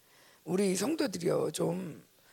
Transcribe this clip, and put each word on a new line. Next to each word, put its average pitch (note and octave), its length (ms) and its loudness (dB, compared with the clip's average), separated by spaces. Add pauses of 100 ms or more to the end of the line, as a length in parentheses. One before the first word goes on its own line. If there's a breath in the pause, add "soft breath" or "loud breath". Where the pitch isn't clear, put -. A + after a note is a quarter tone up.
(440 loud breath)
우리 F#3 320 2
성도들이요, F#3+ 760 0
좀 E3+ 540 -4 (280 soft breath)